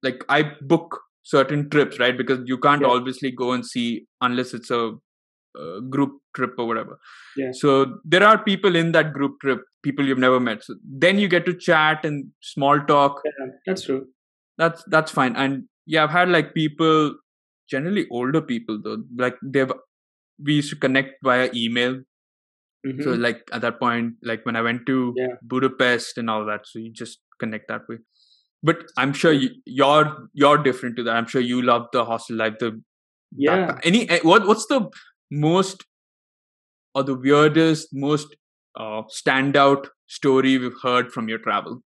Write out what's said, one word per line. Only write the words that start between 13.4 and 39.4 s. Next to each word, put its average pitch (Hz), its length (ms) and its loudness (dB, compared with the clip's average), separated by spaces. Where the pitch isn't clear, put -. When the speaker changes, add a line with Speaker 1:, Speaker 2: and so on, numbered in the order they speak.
Speaker 2:
that's 185 180 -4
true. 135 200 -4
Speaker 1:
That's, 165 320 0
that's 156 220 0
fine. 127 240 0
And 135 280 -2
yeah, 156 180 2
I've 147 80 0
had, 180 180 2
like, 160 240 2
people, 156 640 2
generally 160 420 -4
older 127 300 0
people 113 420 -6
though, 110 200 -8
like, 127 260 -2
they've, 131 280 -2
we 147 120 0
used 147 140 0
to 156 60 -10
connect 135 480 -2
via 127 300 2
email. 120 480 -2
So 135 60 -6
Speaker 2:
Mm-hmm. 131 300 -2
Speaker 1:
like, 120 200 -2
at 117 100 -8
that 117 180 -4
point, 117 420 -2
like, 113 240 -8
when 120 100 -4
I 117 60 -2
went 117 240 -4
to 127 320 -2
Speaker 2:
Yeah. 127 100 -4
Speaker 1:
Budapest 123 760 -2
and 117 100 -6
all 107 160 -4
that, 104 200 -8
so - 120 -20
you 113 160 -14
just - 260 -16
connect 110 300 -10
that 110 200 -10
way. 117 80 -12
But 165 220 0
I'm 135 160 0
sure 165 180 4
Speaker 2:
Yeah. 139 100 4
Speaker 1:
you, 127 80 0
you're, 143 680 2
you're 143 240 6
different 120 300 -2
to 120 80 -6
that. 113 100 -2
I'm 117 100 -2
sure 131 160 -2
you 123 220 -2
love 120 300 2
the 120 120 0
hostel 117 320 -6
life, 113 220 -2
the 113 200 -6
Speaker 2:
Yeah. 143 200 2
Speaker 1:
backpack-, 185 280 -2
any, 202 260 2
eh, 170 120 2
what, 185 260 6
what's 220 200 2
the 269 140 2
most 165 520 0
or 139 100 -2
the 135 120 -2
weirdest, 151 760 4
most, 143 440 -2
uh, 110 220 -8
standout 139 680 2